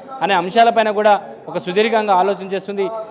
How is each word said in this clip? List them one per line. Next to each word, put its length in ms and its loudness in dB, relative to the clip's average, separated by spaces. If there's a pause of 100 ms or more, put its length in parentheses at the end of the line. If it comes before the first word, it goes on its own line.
(220)
అనే 120 2
అంశాలపైన 560 4
కూడా 320 2 (260)
ఒక 100 -8
సుదీర్ఘంగా 560 0
ఆలోచన 320 0
చేస్తుంది. 420 -6 (220)